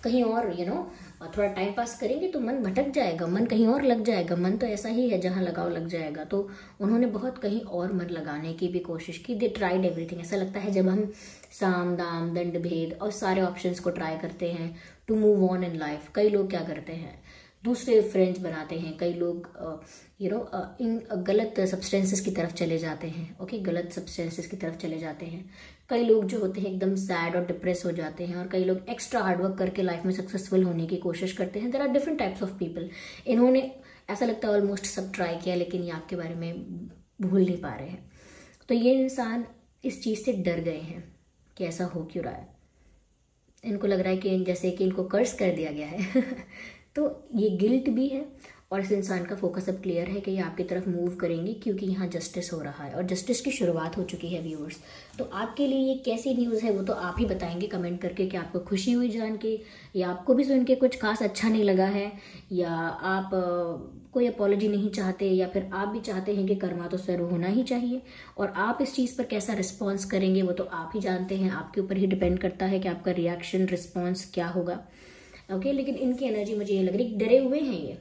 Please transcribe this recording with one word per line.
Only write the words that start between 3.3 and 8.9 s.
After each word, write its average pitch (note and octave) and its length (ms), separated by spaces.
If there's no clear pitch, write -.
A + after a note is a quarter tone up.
कहीं A3+ 220
और C#4 160
लग A#3 200
जाएगा। F3+ 320
मन F#3 220
तो A#3 100
ऐसा G#3 220
ही A#3+ 200
है F#3+ 100
जहाँ F#3 240
लगाव F3 260
लग E3+ 180
जाएगा। D#3 360
तो G3 260
उन्होंने A3+ 260
बहुत A3 300
कहीं G#3+ 240
और F3+ 320
मन F3 120
लगाने D#3+ 480
की F3+ 140
भी F3+ 120
कोशिश E3+ 380